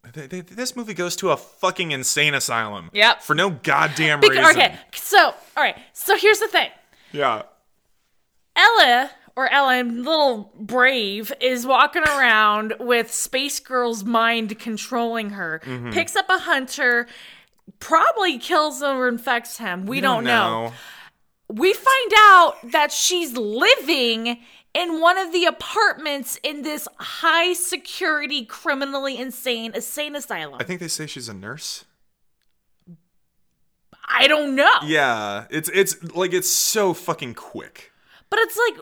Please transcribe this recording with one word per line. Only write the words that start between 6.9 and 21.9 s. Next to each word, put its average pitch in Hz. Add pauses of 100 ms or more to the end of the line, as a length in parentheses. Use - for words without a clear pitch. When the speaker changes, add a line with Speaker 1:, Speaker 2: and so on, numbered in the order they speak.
Speaker 1:
Yeah. 131 (1120)
Speaker 2:
Ella, 320 (240)
or 262
Ella, 254
little 247
Brave, 226
is 247
walking 269
around 220
<laughs> -
with 240
Space -
Girl's 233
mind 226
controlling 226
her, 165
Speaker 1:
Mm-hmm. 123
Speaker 2:
picks 330
up 381
a 370
hunter, 262 (720)
probably 359
kills 302
or 262
infects 233
him. 185
We 247
Speaker 1:
We 277
Speaker 2:
don't 247
Speaker 1:
don't -
Speaker 2:
know. 190
Speaker 1:
know. 120 (720)
Speaker 2:
We 311
find 523